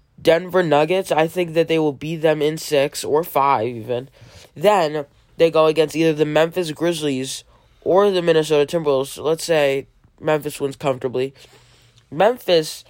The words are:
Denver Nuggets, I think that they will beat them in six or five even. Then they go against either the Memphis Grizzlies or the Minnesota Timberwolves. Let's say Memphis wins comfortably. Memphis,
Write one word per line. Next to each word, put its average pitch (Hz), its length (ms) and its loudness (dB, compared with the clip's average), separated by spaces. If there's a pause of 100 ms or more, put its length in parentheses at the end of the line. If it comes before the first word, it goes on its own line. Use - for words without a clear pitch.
(200)
Denver 175 420 2
Nuggets, 156 480 2
I 160 160 2
think 165 280 -4
that 160 140 2
they 160 100 0
will 151 140 0
beat 156 240 -8
them 156 240 0
in 156 160 0
six 147 480 -2
or 147 200 0
five 135 440 0
even. 123 400 -8 (460)
Then 156 520 0 (300)
they 165 140 4
go 156 160 4
against 160 300 0
either 160 160 2
the 151 120 2
Memphis 160 480 0
Grizzlies 147 720 -4 (380)
or 196 280 2
the 180 120 0
Minnesota 156 420 2
Timberwolves. 143 580 -2
Let's 160 220 -2
say 139 420 0 (340)
Memphis 151 400 -4
wins 139 160 -6
comfortably. 131 580 -4 (760)
Memphis, 180 800 0